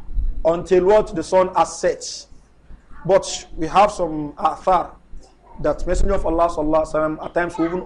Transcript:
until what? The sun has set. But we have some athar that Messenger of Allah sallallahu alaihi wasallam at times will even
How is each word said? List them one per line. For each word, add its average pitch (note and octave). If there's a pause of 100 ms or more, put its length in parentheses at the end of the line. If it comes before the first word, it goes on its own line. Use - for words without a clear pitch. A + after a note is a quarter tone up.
(440)
until F3
what? G#3+
The D#3+
sun F#3
has E3
set. - (800)
But - (100)
we D#3+
have G3
some D#3
athar E3+ (680)
that D3
Messenger F3+
of F#3
Allah E3+
sallallahu D#3
alaihi - (260)
wasallam -
at -
times F3
will E3
even F3